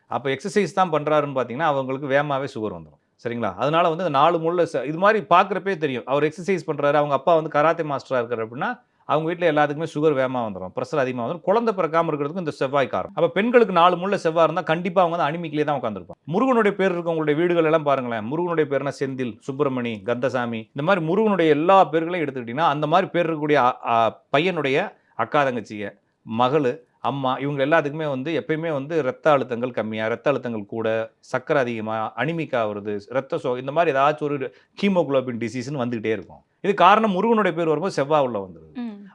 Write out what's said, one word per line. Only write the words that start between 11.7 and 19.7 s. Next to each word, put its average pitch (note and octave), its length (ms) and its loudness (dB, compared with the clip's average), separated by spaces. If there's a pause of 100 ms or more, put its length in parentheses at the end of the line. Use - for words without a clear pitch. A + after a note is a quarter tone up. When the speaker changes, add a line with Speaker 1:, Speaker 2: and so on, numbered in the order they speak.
Speaker 1:
பிறக்காம E3 340 0
இருக்கிறதுக்கு D3 300 -4
இந்த D#3+ 120 -4
செவ்வாய் C3+ 360 0
காரணம். F#2+ 280 -4
அப்ப E3 140 2
பெண்களுக்கு A3 440 4
நாலு F3 240 6
மூலையில F#3+ 180 -2
செவ்வாய் E3 300 2
இருந்தா D#3+ 180 0
கண்டிப்பா F3 400 0
அவங்க E3+ 140 2
வந்து D#3+ 120 0
அனிமிக்லயே D3+ 360 -4
தான் D3 160 -2
உட்கார்ந்திருப்பாங்க. G#2 440 -8
முருகனுடைய G#3 520 2
பேர் F3+ 220 0
இருக்கவங்களுடைய D#3+ 360 0
வீடுகள் E3+ 300 2
எல்லாம் D#3 180 4
பாருங்களேன், B2 420 0
முருகனுடைய D#3 460 -2
பேர் C#3 100 0
என்ன? C#3 180 -4
செந்தில், C3 420 -4
சுப்பிரமணி, B2+ 640 -4